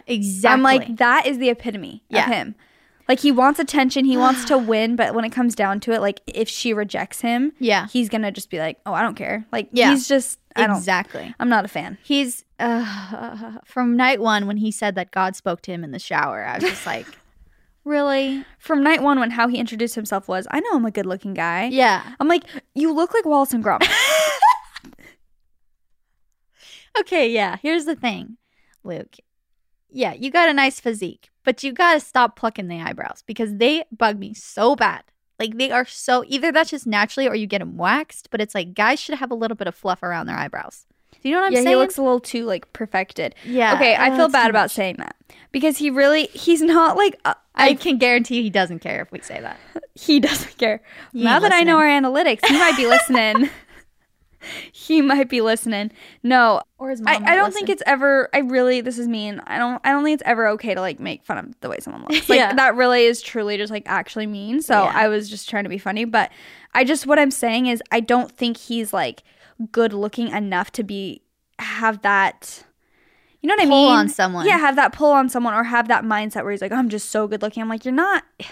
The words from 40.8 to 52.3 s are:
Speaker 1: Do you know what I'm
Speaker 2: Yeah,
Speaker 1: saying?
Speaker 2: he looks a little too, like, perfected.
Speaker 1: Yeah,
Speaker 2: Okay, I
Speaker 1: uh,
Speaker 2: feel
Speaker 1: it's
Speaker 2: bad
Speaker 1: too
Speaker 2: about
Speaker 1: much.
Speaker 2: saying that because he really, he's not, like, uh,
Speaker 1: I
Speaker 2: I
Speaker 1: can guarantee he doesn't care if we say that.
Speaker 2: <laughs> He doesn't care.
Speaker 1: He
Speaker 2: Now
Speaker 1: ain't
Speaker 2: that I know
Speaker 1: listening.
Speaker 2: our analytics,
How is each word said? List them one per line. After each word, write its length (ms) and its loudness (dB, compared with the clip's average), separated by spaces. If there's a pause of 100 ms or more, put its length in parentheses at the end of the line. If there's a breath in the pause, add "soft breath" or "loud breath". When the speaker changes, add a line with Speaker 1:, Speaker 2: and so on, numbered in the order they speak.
Speaker 1:
Do 80 -4
you 60 0
know 60 2
what 60 2
I'm 60 0
Speaker 2:
Yeah, 60 4
Speaker 1:
saying? 100 2
Speaker 2:
he 60 6
looks 220 2
a 40 -2
little 180 2
too, 260 -8
like, 280 -6
perfected. 640 -6 (100)
Speaker 1:
Yeah, 300 2
Speaker 2:
Okay, 200 6
I 140 4
Speaker 1:
uh, 80 0
Speaker 2:
feel 80 6
Speaker 1:
it's 80 2
Speaker 2:
bad 120 4
Speaker 1:
too 60 4
Speaker 2:
about 140 4
Speaker 1:
much. 80 -4
Speaker 2:
saying 240 -4
that 180 -14 (360 soft breath)
because 260 0
he 120 -2
really, 440 4
he's 280 2
not, 360 4
like, 260 2
uh, 120 0 (200)
Speaker 1:
I 140 6
Speaker 2:
I 60 6
Speaker 1:
can 220 0
guarantee 460 2
he 60 -2
doesn't 300 -2
care 220 -8
if 100 -12
we 100 -14
say 180 -14
that. 180 -14 (180)
Speaker 2:
<laughs> 200 -18
He 260 2
doesn't 360 -2
care. 240 -2 (320 loud breath)
Speaker 1:
He 100 -6
Speaker 2:
Now 120 4
Speaker 1:
ain't 80 4
Speaker 2:
that 100 6
I 100 6
know 140 6
Speaker 1:
listening. 280 4
Speaker 2:
our 60 0
analytics, 340 0